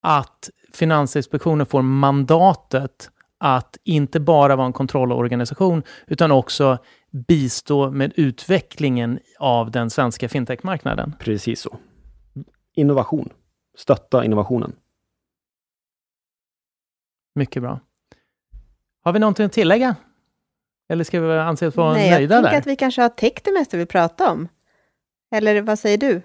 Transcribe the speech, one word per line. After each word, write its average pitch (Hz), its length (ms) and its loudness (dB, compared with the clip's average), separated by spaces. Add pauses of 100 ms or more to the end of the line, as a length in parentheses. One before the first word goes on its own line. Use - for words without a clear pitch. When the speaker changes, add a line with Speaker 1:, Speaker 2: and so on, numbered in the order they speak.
Speaker 1:
Att - 480 -2 (220)
Finansinspektionen 151 920 0
får 135 160 0
mandatet 139 1300 0 (280)
att 131 460 -2
inte 156 360 0
bara 143 360 4
vara 131 100 0
en 127 60 -4
kontrollorganisation, 127 1080 -2 (240)
utan 156 260 0
också 131 460 2 (320)
bistå 139 800 -2
med 139 260 -2
utvecklingen 131 1000 -2 (200)
av 117 320 0
den 117 200 -4
svenska 123 380 -4
fintechmarknaden. 135 920 -6
Speaker 2:
Precis 110 420 -4
så. - 160 -12 (1000)
Innovation. 143 540 0 (480)
Stötta - 480 0
innovationen. 110 480 -2 (2500)
Speaker 1:
Mycket 135 280 -4
bra. 127 180 -10 (1200)
Har 170 100 0
vi 208 60 0
någonting 214 280 0
att - 60 -4
tillägga? 220 440 2 (920)
Eller 170 160 -2
ska 175 160 -4
vi 160 180 0
anse 160 280 -2
oss 147 100 -4
vara 160 160 2
Speaker 3:
Nej, 156 180 4
jag 170 80 6
Speaker 1:
nöjda 147 160 2
Speaker 3:
tänker 240 160 4
Speaker 1:
där? 294 80 2
Speaker 3:
att 269 80 -2
vi 277 100 -2
kanske 262 260 0
har 240 60 4
täckt - 360 -2
det 392 80 0
mesta 311 240 -2
vi 170 100 -2
pratar 180 440 0
om. 165 180 -6 (840)
Eller 214 320 0
vad 214 160 -2
säger 208 200 0
du 214 260 0